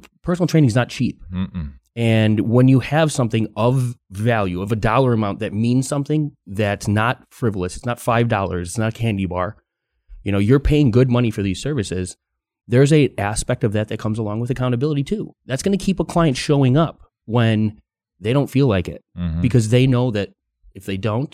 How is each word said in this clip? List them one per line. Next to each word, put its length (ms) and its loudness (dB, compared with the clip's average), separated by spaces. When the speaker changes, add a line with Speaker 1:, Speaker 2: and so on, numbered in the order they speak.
Speaker 1:
personal 260 -2
training 200 4
is 80 2
not 140 0
cheap. 320 -4
Speaker 2:
Mm-mm. 400 -6
Speaker 1:
And 460 2
when 260 4
you 140 6
have 300 0
something 440 -2
of 400 0
value, 500 -2
of 100 -6
a 40 0
dollar 380 2
amount 260 -2
that 140 -6
means 340 0
something, 460 -4
that's 420 -4
not 440 0
frivolous, 460 -4
it's 80 -14
not 160 -6
five 260 0
dollars, 420 -2
it's 80 -10
not 160 -2
a 40 -18
candy 280 -2
bar. 320 -4
You 80 -4
know, 80 0
you're 200 4
paying 320 4
good 180 4
money 220 0
for 100 -6
these 200 -4
services. 560 -6
There's 240 4
a 260 4
aspect 460 -4
of 100 0
that 140 -2
that 120 -8
comes 200 -4
along 220 -6
with 80 -4
accountability 540 -2
too. 300 -6
That's 180 -6
gonna 140 2
keep 240 -2
a 40 -4
client 300 2
showing 400 2
up 240 0
when 540 0
they 140 -2
don't 160 0
feel 180 2
like 220 0
it, 120 -14
Speaker 2:
Mm-hmm. 240 -4
Speaker 1:
because 280 2
they 180 4
know 240 2
that 200 -4
if 120 -20
they 120 -4
don't, 360 -4